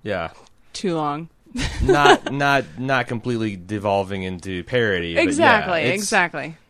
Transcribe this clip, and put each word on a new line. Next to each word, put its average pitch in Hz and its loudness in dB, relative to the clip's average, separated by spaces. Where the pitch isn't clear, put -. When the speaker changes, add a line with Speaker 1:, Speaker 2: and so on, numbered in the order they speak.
Speaker 1:
Yeah. 92 -4
Speaker 2:
too 175 -4
long. 151 -4
<laughs> - -4
Speaker 1:
Not, - 4
not, 139 2
not 127 -2
completely 113 -2
devolving 98 -2
into 92 -6
parody. 98 0
But 302 2
Speaker 2:
Exactly, 240 2
Speaker 1:
yeah, 147 0
it's 190 -2
Speaker 2:
exactly. 165 -2